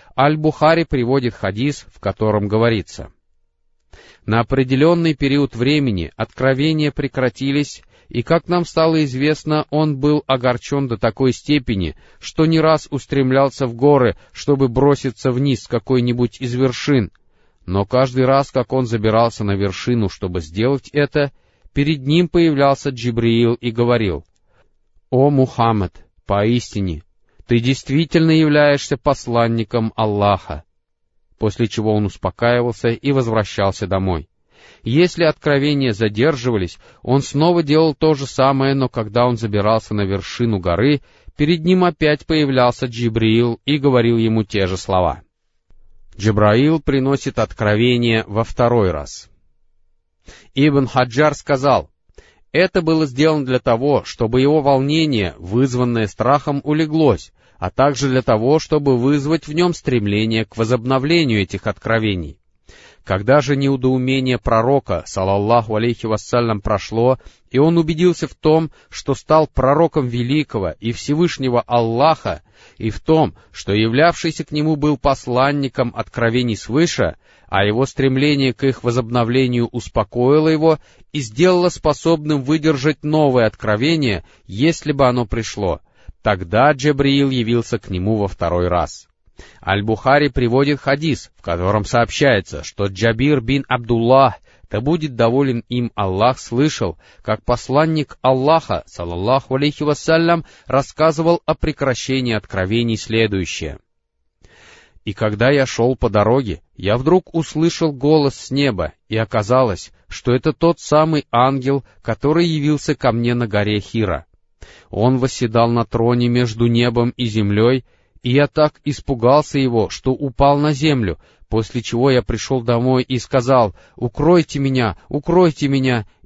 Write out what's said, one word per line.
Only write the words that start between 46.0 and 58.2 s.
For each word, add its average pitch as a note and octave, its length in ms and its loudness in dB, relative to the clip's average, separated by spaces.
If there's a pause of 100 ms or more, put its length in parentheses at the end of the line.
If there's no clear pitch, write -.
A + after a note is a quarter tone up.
Джибраил A2 640 2
приносит C3+ 580 -2
откровение A2+ 880 0
во G#2+ 180 -4
второй A#2+ 460 0
раз. - 380 -10 (1300)
Ибн C#3 320 2
Хаджар C3 480 0
сказал: C3 560 -2 (640)
«Это F3+ 280 0
было D#3+ 260 0
сделано C#3+ 380 0
для B2+ 140 0
того, B2 460 0
чтобы A#2+ 360 -2
его D3 220 2
волнение, C3+ 760 0
вызванное A#2+ 680 0
страхом, C#3 580 -2
улеглось, D3+ 680 0 (260)
а F2+ 120 -6
также C3+ 380 0
для B2+ 140 0